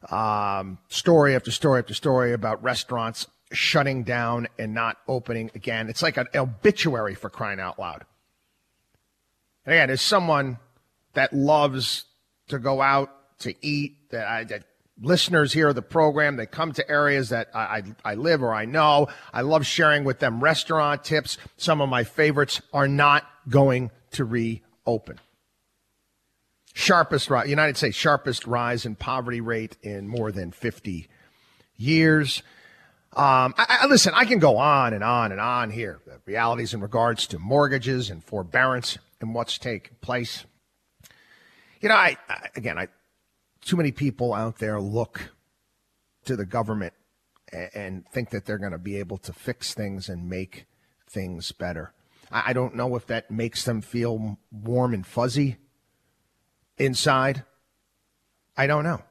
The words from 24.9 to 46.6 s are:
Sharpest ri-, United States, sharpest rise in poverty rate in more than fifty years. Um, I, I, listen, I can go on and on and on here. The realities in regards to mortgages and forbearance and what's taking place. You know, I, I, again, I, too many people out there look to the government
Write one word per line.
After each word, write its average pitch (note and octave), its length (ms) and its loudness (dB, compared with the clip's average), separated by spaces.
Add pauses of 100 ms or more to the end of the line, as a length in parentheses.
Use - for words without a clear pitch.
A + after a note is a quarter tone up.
Sharpest E3+ 560 2
ri-, C3 200 0
United D3 280 2
States, A#2 180 0
sharpest C#3 520 0
rise A#2+ 380 -2
in A2 100 -8
poverty A#2+ 460 -6
rate A2+ 400 -6
in G2+ 260 -10
more A2 240 -4
than F2+ 200 -8
fifty F#2 560 -8 (680)
years. D#3 680 2 (680)
Um, C3 440 4
I, A#3 240 4
I, B3+ 60 4
listen, G#3+ 280 6
I B3 100 6
can A3+ 120 2
go C#3+ 200 6
on C3+ 360 4
and G2+ 100 -4
on A#2 280 2
and G2 100 -6
on A#2+ 300 -2
here. G#2 340 -8
The - 200 -20
realities A#2 480 -2
in A2 80 -6
regards A2+ 460 0
to F2 120 -10
mortgages B2+ 720 0
and E2 120 -14
forbearance B2 760 -2 (240)
and A2+ 120 -8
what's A#2 240 -6
taking - 440 -10
place. B2 440 -6 (1400)
You G#3 80 0
know, A3 60 8
I, F3+ 220 4 (120)
I, - 260 -10
again, G2+ 220 -6
I, F#2 120 -6 (720)
too - 140 -2
many D#3 160 2
people B2 420 -2
out A2 260 -4
there G#2+ 200 -4
look G#2 520 -6 (960)
to C3 100 -4
the G2+ 100 -6
government G#2 480 -4 (580)